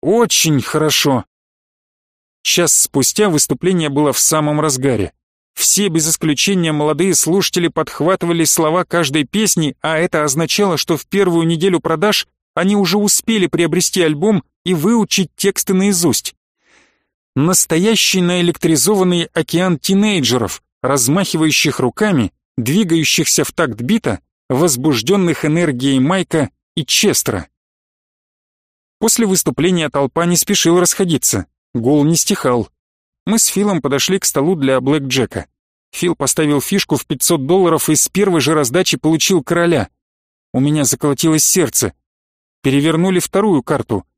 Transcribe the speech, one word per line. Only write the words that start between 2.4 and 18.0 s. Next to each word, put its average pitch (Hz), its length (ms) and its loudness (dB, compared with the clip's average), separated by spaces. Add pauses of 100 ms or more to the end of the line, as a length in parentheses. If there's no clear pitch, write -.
Час 170 300 0
спустя - 560 0
выступление 160 600 0
было 143 240 0
в - 60 -4
самом 151 420 0
разгаре. 131 520 -2 (420)
Все - 340 0
без 160 200 0
исключения 165 640 0
молодые 151 420 0
слушатели 175 540 0
подхватывали 165 760 -2
слова 160 420 0
каждой 156 380 0
песни, 170 580 -2
а 156 160 -2
это 165 260 -2
означало, 160 540 0
что - 180 -2
в - 100 -10
первую 175 400 0
неделю 170 340 0
продаж 170 460 -2 (280)
они 190 200 0
уже 196 220 0
успели 208 500 0
приобрести 170 540 0
альбом 165 440 0 (200)
и 180 80 -2
выучить 190 640 0
тексты - 380 -2
наизусть. 185 600 0 (1000)
Настоящий 180 880 0